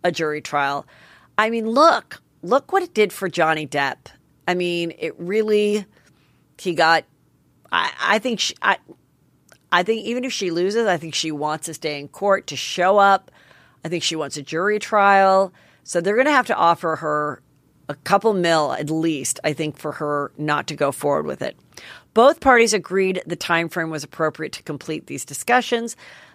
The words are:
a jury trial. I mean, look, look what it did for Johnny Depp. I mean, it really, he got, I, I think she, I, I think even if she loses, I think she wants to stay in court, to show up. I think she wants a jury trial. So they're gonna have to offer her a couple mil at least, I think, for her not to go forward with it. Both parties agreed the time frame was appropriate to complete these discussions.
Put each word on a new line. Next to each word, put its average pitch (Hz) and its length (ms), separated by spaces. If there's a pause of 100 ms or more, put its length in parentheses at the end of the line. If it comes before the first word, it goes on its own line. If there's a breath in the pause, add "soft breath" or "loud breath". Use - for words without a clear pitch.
a 180 80
jury 151 300
trial. 143 460 (500 soft breath)
I 220 140
mean, 226 180
look, 262 540 (200)
look 233 300
what 381 100
it 349 120
did 208 180
for 190 160
Johnny 156 380
Depp. 139 300 (520)
I 180 60
mean, 175 440
it - 200
really, 208 640 (760 soft breath)
he 180 160
got, 160 300 (640)
I, 170 300
I 208 180
think 226 220
she, - 220
I, 196 160 (920)
I 175 120
think 208 240
even 240 180
if 262 80
she 185 180
loses, 202 360
I 180 100
think 156 180
she 160 160
wants 151 360
to 160 80
stay 147 260
in 143 80
court, 196 380
to 143 100
show 185 400
up. 196 340 (540 soft breath)
I 165 40
think 165 140
she 165 140
wants 151 220
a 143 40
jury 190 360
trial. 196 760 (320 soft breath)
So - 160
they're 202 160
gonna 269 140
have 285 160
to 226 100
offer 170 400
her 151 460 (480)
a 143 60
couple 202 360
mil 165 400
at 143 160
least, 160 560
I 156 80
think, 151 240
for 147 160
her 147 460
not 147 300
to 151 60
go 139 160
forward 147 360
with 143 160
it. - 140 (580 loud breath)
Both 247 260
parties 233 320
agreed 190 540
the 165 100
time 170 320
frame 160 220
was 151 120
appropriate 156 520
to - 80
complete 156 440
these 139 180
discussions. 233 720 (380 loud breath)